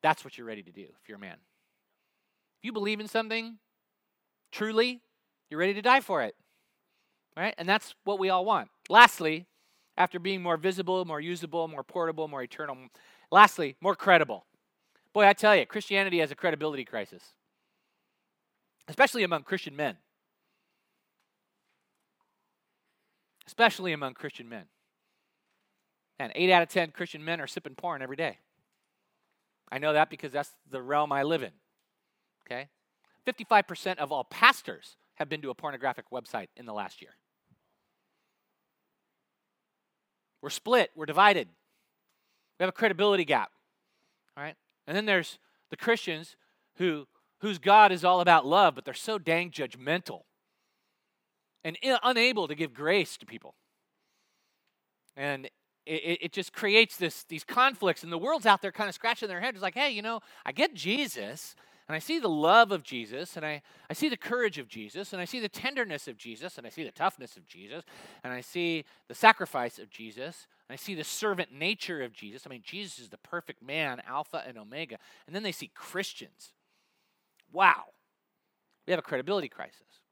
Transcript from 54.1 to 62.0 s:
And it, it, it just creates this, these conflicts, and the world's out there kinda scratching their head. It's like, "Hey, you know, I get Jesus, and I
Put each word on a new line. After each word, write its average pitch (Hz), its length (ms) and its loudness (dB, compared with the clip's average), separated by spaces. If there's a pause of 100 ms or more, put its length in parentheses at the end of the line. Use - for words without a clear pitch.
And 135 300 -6 (400)
it, 156 160 -6
it, 170 200 -4
it 165 100 -8
just 190 200 -8
creates 214 440 4
this, - 280 -4
these 156 200 -12
conflicts, 240 580 0
and 170 100 -10
the 170 60 -4
world's 240 280 -2
out 202 140 6
there 190 120 -6
kinda 202 200 -6
scratching 226 360 -4
their 180 120 -8
head. 240 140 -6
It's 190 80 -12
like, 185 120 -4
"Hey, 277 160 0
you 214 120 -8
know, 226 180 -6 (240)
I 127 80 -6
get 143 220 0
Jesus, 170 800 -6 (340)
and 151 60 -6
I 156 60 -4